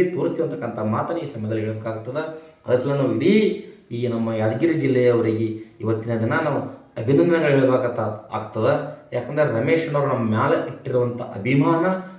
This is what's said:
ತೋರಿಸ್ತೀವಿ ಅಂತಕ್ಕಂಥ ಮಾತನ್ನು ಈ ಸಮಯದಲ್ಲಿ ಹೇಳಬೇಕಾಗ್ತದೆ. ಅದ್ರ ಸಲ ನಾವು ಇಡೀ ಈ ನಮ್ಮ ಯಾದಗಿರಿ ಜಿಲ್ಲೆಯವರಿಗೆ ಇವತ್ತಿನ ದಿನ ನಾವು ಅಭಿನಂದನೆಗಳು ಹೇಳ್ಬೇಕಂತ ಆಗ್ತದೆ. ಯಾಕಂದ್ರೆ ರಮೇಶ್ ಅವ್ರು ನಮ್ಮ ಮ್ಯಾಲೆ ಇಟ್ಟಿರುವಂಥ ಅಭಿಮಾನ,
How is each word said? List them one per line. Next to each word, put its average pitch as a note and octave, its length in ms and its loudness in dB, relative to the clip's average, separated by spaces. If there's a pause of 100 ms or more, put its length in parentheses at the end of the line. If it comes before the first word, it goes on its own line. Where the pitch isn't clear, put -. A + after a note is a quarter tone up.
(160)
ತೋರಿಸ್ತೀವಿ D#3 300 -2
ಅಂತಕ್ಕಂಥ A#2+ 340 -6
ಮಾತನ್ನು C#3 420 -2
ಈ - 40 -6
ಸಮಯದಲ್ಲಿ A2 360 -4
ಹೇಳಬೇಕಾಗ್ತದೆ. A2 640 -6 (420)
ಅದ್ರ A#2+ 120 4
ಸಲ C#3 160 -2
ನಾವು C3 220 2
ಇಡೀ E3+ 180 4 (580)
ಈ A#2+ 160 -4
ನಮ್ಮ A2+ 260 -2
ಯಾದಗಿರಿ A2 400 0
ಜಿಲ್ಲೆಯವರಿಗೆ A#2+ 720 2 (340)
ಇವತ್ತಿನ A2 380 -2
ದಿನ A#2 140 0
ನಾವು D#3 260 0 (380)
ಅಭಿನಂದನೆಗಳು D#3 540 4
ಹೇಳ್ಬೇಕಂತ B2+ 480 2 (340)
ಆಗ್ತದೆ. A2 400 0 (420)
ಯಾಕಂದ್ರೆ D3 320 0
ರಮೇಶ್ D3 480 0
ಅವ್ರು C#3 180 2
ನಮ್ಮ A2+ 160 0
ಮ್ಯಾಲೆ C3+ 280 2 (100)
ಇಟ್ಟಿರುವಂಥ B2 540 -2
ಅಭಿಮಾನ, C#3+ 640 2 (340)